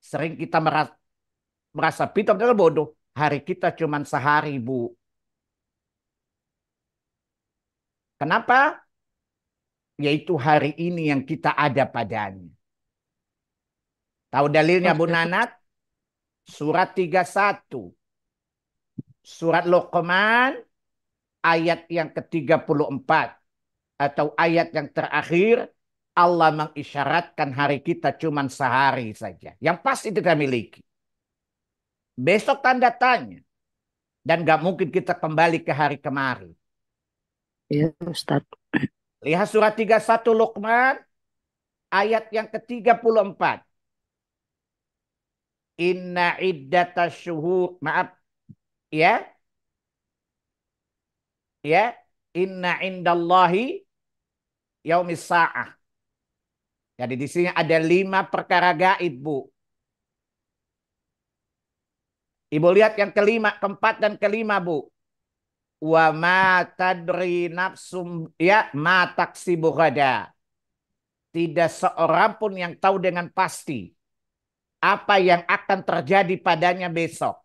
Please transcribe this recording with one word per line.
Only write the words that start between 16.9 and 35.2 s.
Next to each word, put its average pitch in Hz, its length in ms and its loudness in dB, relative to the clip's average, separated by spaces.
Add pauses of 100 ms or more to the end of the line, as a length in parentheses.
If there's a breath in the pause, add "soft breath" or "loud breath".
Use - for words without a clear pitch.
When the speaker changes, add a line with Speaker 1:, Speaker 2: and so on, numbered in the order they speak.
Speaker 1:
tiga 180 240 0
satu. 180 720 -4 (1300)
Surat 165 400 -2
Luqman, 185 960 2 (880)
ayat 165 400 0
yang 165 240 -4
ketiga 156 480 -2
puluh 147 320 -2
empat. 139 480 -2 (640)
Atau 147 320 -2
ayat 165 400 0
yang 147 160 -6
terakhir, 165 800 0 (420)
Allah 175 400 4
mengisyaratkan 147 1040 -4
hari 143 240 0
kita 165 360 -4
cuman 147 360 -4
sehari 127 640 0
saja. - 400 -16
Yang 160 240 -2
pasti - 320 -4
kita 170 240 2
miliki. 127 480 -4 (1300)
Besok 202 480 0
tanda 254 320 2
tanya. 226 480 -2 (800)
Dan 165 260 0
gak 156 140 4
mungkin 165 320 -2
kita 180 240 -2
kembali 160 480 0